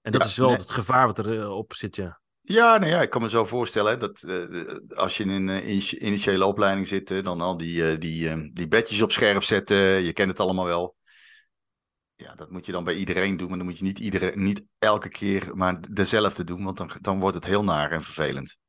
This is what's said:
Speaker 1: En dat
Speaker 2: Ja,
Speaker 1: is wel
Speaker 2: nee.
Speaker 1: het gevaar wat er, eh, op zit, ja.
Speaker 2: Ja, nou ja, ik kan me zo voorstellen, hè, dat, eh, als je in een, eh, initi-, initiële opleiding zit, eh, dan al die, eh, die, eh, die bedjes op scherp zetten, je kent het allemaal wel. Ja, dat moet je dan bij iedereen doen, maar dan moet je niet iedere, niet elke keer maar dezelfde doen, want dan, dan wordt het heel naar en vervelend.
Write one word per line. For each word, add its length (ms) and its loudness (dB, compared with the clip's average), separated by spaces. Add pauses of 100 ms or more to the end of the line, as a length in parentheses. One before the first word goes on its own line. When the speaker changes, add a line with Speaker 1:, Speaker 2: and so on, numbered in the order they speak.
Speaker 1:
En 120 -6
dat 80 4
Speaker 2:
Ja, 60 4
Speaker 1:
is 100 -4
wel 120 6
Speaker 2:
nee. 80 6
Speaker 1:
het 140 -6
gevaar 360 4
wat 120 0
er, 220 -2
eh, 160 -6
op 180 -8
zit, 220 -10
ja. 240 -8 (200)
Speaker 2:
Ja, 380 6
nou 120 2
ja, 120 4
ik 80 0
kan 120 0
me 60 -2
zo 160 4
voorstellen, 480 0
hè, 40 0
dat, 260 -8
eh, 760 -8
als 200 0
je 80 -2
in 60 0
een, 180 -2
eh, 200 -4
initi-, 300 -2
initiële 460 0
opleiding 420 2
zit, 240 -4
eh, 140 -2
dan 160 -4
al 160 -2
die, 340 0
eh, 80 0
die, 300 -4
eh, 240 -6
die 160 -6
bedjes 340 2
op 100 2
scherp 300 4
zetten, 340 2
je 360 4
kent 180 2
het 100 -4
allemaal 240 0
wel. 320 -2 (1200)
Ja, 200 -20
dat 160 -16
moet 160 -12
je 60 -8
dan 120 -4
bij 100 0
iedereen 420 -2
doen, 120 -6
maar 100 -6
dan 80 -6
moet 120 -8
je 60 -6
niet 140 -2
iedere, 380 -2
niet 280 0 (140)
elke 300 2
keer 480 -4
maar 240 0 (140)
dezelfde 500 2
doen, 200 -6
want 120 -6
dan, 140 -10 (100)
dan 200 -2
wordt 140 2
het 100 -8
heel 200 2
naar 280 0
en 100 -2
vervelend. 560 -6 (100)